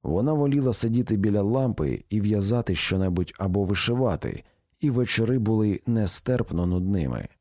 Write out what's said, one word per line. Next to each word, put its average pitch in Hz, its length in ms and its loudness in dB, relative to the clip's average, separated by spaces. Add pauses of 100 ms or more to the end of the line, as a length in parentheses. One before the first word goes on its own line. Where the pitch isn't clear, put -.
Вона 107 300 0
воліла 143 400 2
сидіти 117 440 0
біля 101 260 2
лампи 107 680 -2
і 107 120 -2
в'язати 104 540 0
щонебудь 92 640 -2
або 98 260 0
вишивати, 101 800 -2 (360)
і 147 100 2
вечори 120 480 0
були 107 480 2
нестерпно 110 800 0
нудними. 90 640 0 (120)